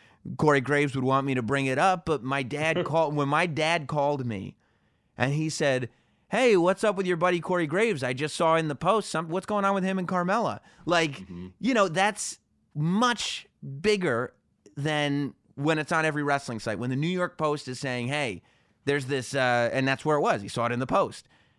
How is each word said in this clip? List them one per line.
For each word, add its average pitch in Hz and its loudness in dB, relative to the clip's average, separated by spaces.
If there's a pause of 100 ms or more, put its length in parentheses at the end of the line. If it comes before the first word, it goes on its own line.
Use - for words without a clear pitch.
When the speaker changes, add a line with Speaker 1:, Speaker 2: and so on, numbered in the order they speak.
(380)
Speaker 1:
Corey 147 8
Graves 139 2
would 131 0
want 135 4
me 135 2
to 127 0
bring 135 0
it 131 0
up, 180 2
but 143 0
my 135 -2
dad 156 -2
Speaker 2:
<laughs> - -4
Speaker 1:
called, 151 0
when 143 0
my 151 2
dad 156 -2
called 143 -2
me 98 -6 (600)
and 135 0
he 156 -2
said, 131 0 (400)
"Hey, 240 4
what's 180 4
up 208 2
with 190 -2
your 180 0
buddy 175 2
Corey 175 -2
Graves? 180 0
I 127 0
just 143 -4
saw 165 4
in 160 2
the 143 -4
Post, 190 0
some, 165 -4
what's 180 -4
going 208 0
on 196 2
with 190 0
him 190 -2
and 180 -4
Carmella?" 180 0 (260)
Like, 165 2
Speaker 2:
Mm-hmm. - -12 (120)
Speaker 1:
you 254 0
know, 208 4
that's 190 -2 (340)
much 196 0 (340)
bigger 175 0 (440)
than 143 -2 (220)
when 156 0
it's 147 -4
on 160 2
every 147 -2
wrestling 139 -2
site. 107 -4
When 123 -4
the 127 0
New 147 0
York 180 -2
Post 151 -2
is 127 -10
saying, 123 -6
"Hey, 127 -4 (400)
there's 139 0
this," 131 -4
uh, 123 2
and 131 2
that's 135 -2
where 151 2
it 147 2
was. 160 0
He 101 -12
saw 117 -2
it 117 -2
in 120 -2
the 131 -2
Post. - -2 (320)